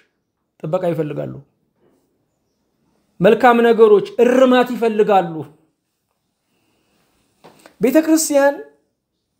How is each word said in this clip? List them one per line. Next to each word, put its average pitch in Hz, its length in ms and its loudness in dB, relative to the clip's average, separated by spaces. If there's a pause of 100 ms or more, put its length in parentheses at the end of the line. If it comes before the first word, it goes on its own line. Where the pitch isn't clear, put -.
(580)
ጥበቃ 175 300 -8
ይፈልጋሉ። 147 460 -8 (1900)
መልካም 226 420 2
ነገሮች 214 460 4 (120)
እርማት 247 520 2
ይፈልጋሉ። 208 640 -2 (2500)
ቤተ 269 200 2
ክርስቲያን 302 540 0 (840)